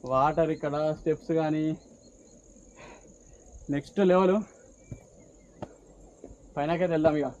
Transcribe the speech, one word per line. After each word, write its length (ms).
వాటర్ 440
ఇక్కడ 200
స్టెప్స్ 400
కానీ 260
నెక్స్ట్ 240
లెవెల్. 240
పైనకైతే 400
వెళ్దాం 260
ఇక. 80